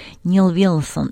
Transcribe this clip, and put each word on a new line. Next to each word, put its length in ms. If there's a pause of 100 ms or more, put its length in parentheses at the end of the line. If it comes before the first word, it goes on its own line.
(240)
Ніл 280
Вілсон 600